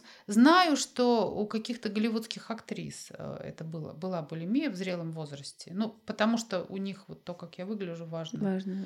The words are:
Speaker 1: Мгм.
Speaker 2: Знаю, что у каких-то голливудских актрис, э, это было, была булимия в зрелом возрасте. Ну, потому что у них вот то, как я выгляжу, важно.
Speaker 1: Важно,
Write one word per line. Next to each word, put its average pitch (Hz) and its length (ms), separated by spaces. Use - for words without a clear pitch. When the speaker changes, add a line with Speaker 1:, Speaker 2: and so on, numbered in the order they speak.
Speaker 1:
Мгм. 208 80
Speaker 2:
Знаю, 311 420
что 240 540
у 208 160
каких-то 226 420
голливудских 220 640
актрис, 180 600
э, - 320
это - 200
было, 160 280
была 180 300
булимия 185 480
в 196 40
зрелом 175 380
возрасте. 147 600
Ну, 214 160
потому 214 320
что 196 320
у 190 100
них 196 300
вот 160 160
то, 175 100
как 175 240
я 180 60
выгляжу, 185 420
важно. 165 340
Speaker 1:
Важно, 190 340